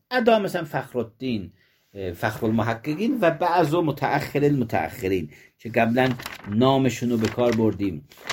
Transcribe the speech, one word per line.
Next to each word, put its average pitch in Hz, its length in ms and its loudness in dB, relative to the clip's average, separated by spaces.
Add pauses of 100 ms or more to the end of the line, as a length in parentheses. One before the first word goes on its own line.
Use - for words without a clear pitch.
(120)
ادا 233 280 4
مثلاً 180 240 -4
فخرالدین، 123 920 -6 (400)
اه، 95 180 -6
فخرالمحققین 117 1080 -2
و 165 100 4
بعض 165 420 2
متأخر 143 680 0
المتأخرین 95 880 0 (260)
که 113 120 -14
قبلاً 120 440 2 (360)
نامشون 127 600 2
رو 120 80 2
به 110 100 2
کار 120 280 0
بردیم، 98 520 0 (260)